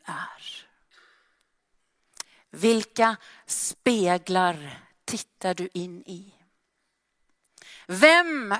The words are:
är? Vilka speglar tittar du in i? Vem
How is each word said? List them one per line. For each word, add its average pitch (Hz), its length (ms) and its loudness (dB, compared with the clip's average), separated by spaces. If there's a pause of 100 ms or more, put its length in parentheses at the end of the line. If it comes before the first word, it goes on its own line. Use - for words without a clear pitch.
är? - 600 -14 (1800)
Vilka 226 640 0 (300)
speglar 180 1300 0 (260)
tittar - 480 -6
du 180 200 -8
in 180 280 -8
i? 196 320 -18 (1500)
Vem 269 720 4